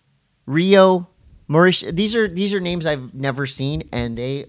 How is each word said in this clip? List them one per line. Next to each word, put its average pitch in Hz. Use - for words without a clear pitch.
Rio, 185
Maurice. 170
These 208
are, 220
these 196
are 196
names 175
I've 135
never 135
seen, 143
and 120
they 131